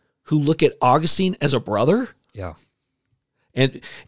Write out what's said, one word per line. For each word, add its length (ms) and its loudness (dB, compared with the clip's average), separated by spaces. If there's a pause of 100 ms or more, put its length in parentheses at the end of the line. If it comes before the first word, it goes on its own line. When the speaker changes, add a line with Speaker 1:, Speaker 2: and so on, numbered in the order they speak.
(240)
Speaker 1:
who 120 -2
look 280 2
at 80 2 (100)
Augustine 580 2
as 140 -2
a 60 -2
brother. 480 0 (240)
Speaker 2:
Yeah. 220 -12 (1000)
Speaker 1:
And, 260 0 (280)